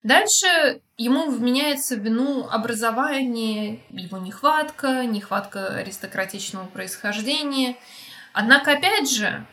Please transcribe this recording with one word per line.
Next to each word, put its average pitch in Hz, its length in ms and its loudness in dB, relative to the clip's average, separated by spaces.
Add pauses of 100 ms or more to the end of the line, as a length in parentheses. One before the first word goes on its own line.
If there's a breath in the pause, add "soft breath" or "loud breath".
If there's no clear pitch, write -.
Дальше 330 760 4 (180)
ему 285 320 2
вменяется 262 640 0
в 214 40 -4
вину 240 500 0
образование, 226 1300 -2 (100)
его 185 280 -10
нехватка, 269 880 0
нехватка 202 720 -4
аристократичного 190 920 -8
происхождения. 247 1080 -4 (580 loud breath)
Однако, 277 380 4
опять 302 380 2
же 214 420 -2